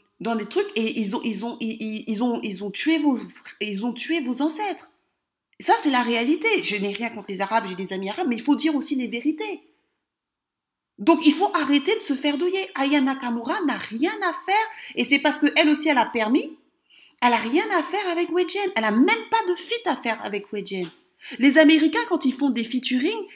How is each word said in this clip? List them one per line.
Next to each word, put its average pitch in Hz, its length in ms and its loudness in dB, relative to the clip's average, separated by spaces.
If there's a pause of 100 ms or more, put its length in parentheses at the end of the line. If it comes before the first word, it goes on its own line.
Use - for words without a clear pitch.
(200)
dans 226 140 -4
les 208 120 -4
trucs, 403 300 -2
et 226 220 0
ils 214 180 -2
ont, - 60 -6
ils 208 220 -4
ont, 233 160 -8
ils, 220 200 -6
ils, 214 260 -8
ils 220 160 -4
ont, 240 200 0
ils 196 220 -8
ont 202 60 -8
tué 320 280 0
vos, 285 200 2 (420)
ils 208 260 -4
ont 240 60 -2
tué 330 280 -4
vos 247 220 -4
ancêtres. 359 480 -2 (680)
Ça, 349 200 0
c'est 302 100 0
la 247 120 2
réalité. 240 460 0 (140)
Je 208 140 -2
n'ai 202 160 -4
rien 226 180 -8
contre 208 200 -14
les 190 100 -8
Arabes, 220 280 0
j'ai 185 80 -8
des 185 160 -6
amis 190 180 -6
arabes, 339 180 -6
mais 240 80 -2
il 220 60 -8
faut 285 140 2
dire 302 180 0
aussi 277 220 -4
les 254 100 -2
vérités. 311 560 -6 (1400)
Donc, 220 280 2
il 302 60 10
faut 392 220 0
arrêter 285 400 2
de 440 80 -2
se 285 120 -2
faire 285 220 -2
douiller. 359 380 -2
Aya 277 260 2
Nakamura 262 540 -2 (120)
n'a 233 100 0
rien 233 360 -4 (100)
à 349 100 0 (140)
faire, 427 200 2 (300)
et 240 80 2
c'est 285 140 4
parce 294 220 2
qu'elle 294 300 4
aussi, 302 180 4
elle 285 100 4
a 220 80 4
permis, 233 500 0 (680)
elle 240 100 4
a 226 60 4
rien 240 260 0 (140)
à 302 40 2
faire 370 300 -2
avec 339 180 -2
Wei 349 160 0
Zhen. 381 300 -2
Elle 220 80 0
a 214 60 2
même 233 160 4 (240)
pas 440 220 0
de - 20 -2
feat 466 320 -4
à 294 100 0
faire 214 280 -4
avec 202 280 -8
Wei 208 120 -6
Zhen. 185 240 -6 (500)
Les 269 200 8
Américains, 311 500 8
quand - 160 0
ils 254 80 2
font 285 160 0
des 233 160 0
featuring, 254 720 -2